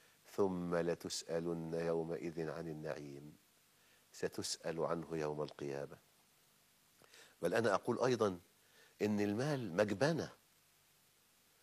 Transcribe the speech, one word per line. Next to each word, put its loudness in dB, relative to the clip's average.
ثم 2
لتسألن -2
يومئذ -2
عن -6
النعيم، -8
ستسأل -2
عنه 0
يوم -2
القيامة. -6
بل 2
أنا 4
أقول 0
أيضا 4
إن 4
المال 0
مجبنة، 2